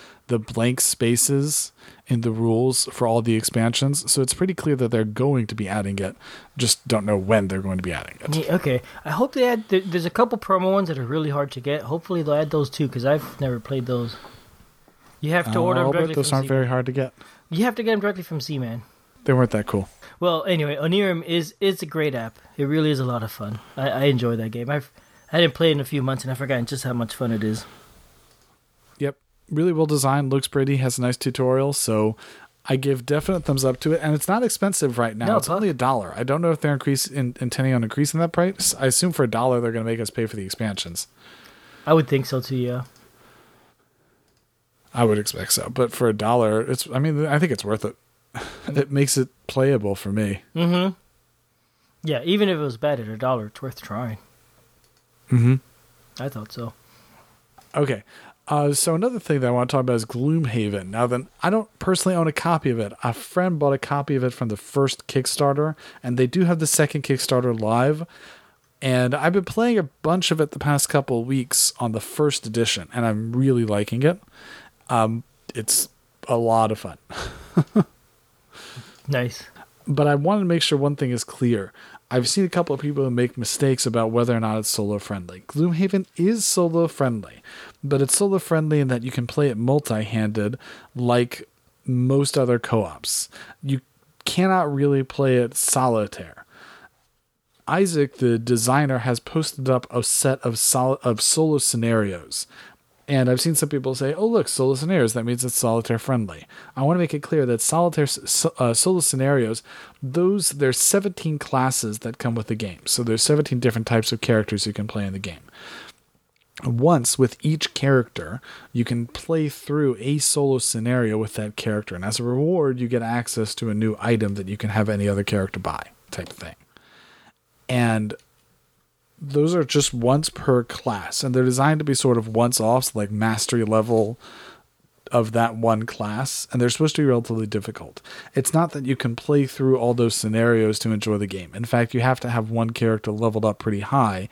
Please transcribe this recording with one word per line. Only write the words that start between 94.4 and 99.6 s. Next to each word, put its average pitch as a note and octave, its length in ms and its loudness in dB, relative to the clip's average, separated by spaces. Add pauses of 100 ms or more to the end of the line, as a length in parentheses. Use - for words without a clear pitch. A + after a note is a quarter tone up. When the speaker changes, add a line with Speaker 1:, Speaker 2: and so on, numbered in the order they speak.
Speaker 1:
really C#3 300 2
play C3 340 2
it A#2+ 180 0
solitaire. A2 880 0 (1200)
Isaac, E3 500 0
the A#2 220 2
designer, B2 600 2
has A#2+ 200 -2
posted C#3+ 500 -4